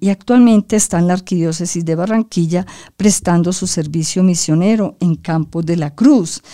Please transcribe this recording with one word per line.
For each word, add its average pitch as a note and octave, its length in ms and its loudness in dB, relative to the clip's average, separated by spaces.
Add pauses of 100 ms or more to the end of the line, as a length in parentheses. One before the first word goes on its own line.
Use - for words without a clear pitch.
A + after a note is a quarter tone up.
y G3 100 0
actualmente A3 640 2
está F#3+ 220 -2
en F3 80 0
la F3 80 0
Arquidiócesis E3+ 720 -4
de E3 80 -2
Barranquilla F3+ 720 -2 (320)
prestando F3+ 560 2
su F#3 120 -6
servicio E3 560 -4
misionero F#3 800 0
en E3+ 140 0
Campos D#3+ 500 -4
de E3+ 120 -2
la D3 180 -4
Cruz. A#3 480 2 (120)